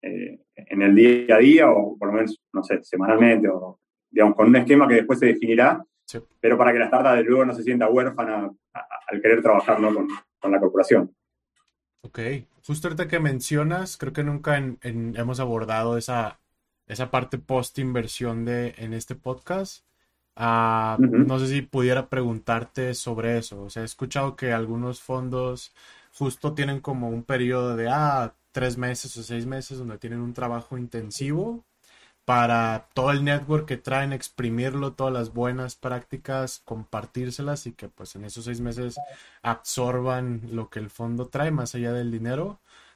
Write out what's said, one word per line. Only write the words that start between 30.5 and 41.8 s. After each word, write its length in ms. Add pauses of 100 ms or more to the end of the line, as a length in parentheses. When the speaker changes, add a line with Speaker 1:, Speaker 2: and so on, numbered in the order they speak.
Speaker 2:
intensivo 840 (600)
para 680
todo 180
el 140
network 400
que 100
traen, 380
exprimirlo, 800
todas 180
las 220
buenas 420
prácticas, 880
compartírselas 1040
y 60
que, 160
pues, 260
en 80
esos 220
seis 160
meses 360 (440)
absorban 960 (140)
lo 160
que 100
el 100
fondo 380
trae 240
más 240
allá 160